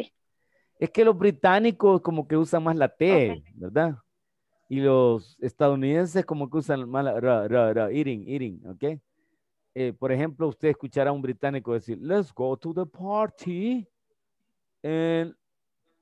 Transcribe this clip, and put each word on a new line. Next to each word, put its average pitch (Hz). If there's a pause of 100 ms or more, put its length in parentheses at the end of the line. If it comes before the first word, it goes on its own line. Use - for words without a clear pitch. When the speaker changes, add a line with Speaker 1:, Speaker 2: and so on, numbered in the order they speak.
(800)
Speaker 1:
Es 160
que 226
los 220
británicos 196
como 156
que 156
usan 160
más 160
la 139
T, 156
Speaker 2:
Ok. - (100)
Speaker 1:
¿verdad? 135 (720)
Y 135
los 127
estadounidenses 147
como 143
que 156
usan 135
más 135
la 120
ra, 120
ra, 113
ra, 110
eating, 131
eating, 123
¿ok? 135 (760)
Eh, 127
por 131
ejemplo, 151
usted 147
escuchará 139
a -
un 143
británico 127
decir, 117
"Let's 165
go 131
to 165
the 180
party 202 (960)
and 165 (680)